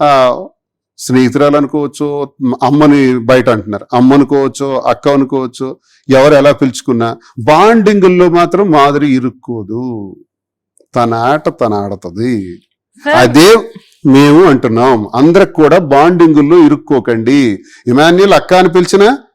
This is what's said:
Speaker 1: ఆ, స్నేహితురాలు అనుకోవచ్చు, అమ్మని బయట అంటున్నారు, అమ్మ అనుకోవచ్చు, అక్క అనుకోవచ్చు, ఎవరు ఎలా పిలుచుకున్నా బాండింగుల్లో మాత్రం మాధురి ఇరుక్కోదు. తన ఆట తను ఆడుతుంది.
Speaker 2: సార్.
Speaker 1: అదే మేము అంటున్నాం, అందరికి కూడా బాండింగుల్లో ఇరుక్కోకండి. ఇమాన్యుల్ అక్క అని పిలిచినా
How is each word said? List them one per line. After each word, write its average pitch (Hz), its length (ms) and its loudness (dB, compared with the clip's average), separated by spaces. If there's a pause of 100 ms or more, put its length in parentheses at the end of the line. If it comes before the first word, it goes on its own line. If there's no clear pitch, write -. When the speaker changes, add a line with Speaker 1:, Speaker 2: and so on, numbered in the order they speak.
Speaker 1:
ఆ, 139 400 0 (560)
స్నేహితురాలు 131 580 0
అనుకోవచ్చు, 143 720 -6 (340)
అమ్మని 139 560 2
బయట 120 300 0
అంటున్నారు, 104 460 -4
అమ్మ 127 200 2
అనుకోవచ్చు, 139 520 -2
అక్క 131 420 -4
అనుకోవచ్చు, 135 680 -4 (340)
ఎవరు 135 240 4
ఎలా 143 180 2
పిలుచుకున్నా 117 640 -4 (220)
బాండింగుల్లో 185 880 2
మాత్రం 175 420 -2
మాధురి 143 400 0
ఇరుక్కోదు. 117 1080 -8 (800)
తన 120 180 0
ఆట 127 340 -2
తను 107 360 -4
ఆడుతుంది. 98 720 -8 (480)
Speaker 2:
సార్. 294 120 -2
Speaker 1:
అదే 151 400 4 (500)
మేము 147 380 4
అంటున్నాం, 120 720 0
అందరికి 170 380 2
కూడా 151 260 2
బాండింగుల్లో 160 800 2
ఇరుక్కోకండి. 131 1000 0 (280)
ఇమాన్యుల్ 170 460 2
అక్క 160 220 0
అని 185 140 4
పిలిచినా 196 500 0 (160)